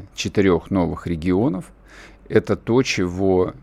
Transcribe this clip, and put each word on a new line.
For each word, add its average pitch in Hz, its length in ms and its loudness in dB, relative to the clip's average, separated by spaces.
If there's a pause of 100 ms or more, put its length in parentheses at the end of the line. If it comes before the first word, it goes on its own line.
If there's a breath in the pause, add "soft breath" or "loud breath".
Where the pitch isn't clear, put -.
(160)
четырех 95 560 0
новых 85 360 -2
регионов — 92 640 -2 (580 loud breath)
это 107 260 2
то, 113 260 0
чего 92 800 0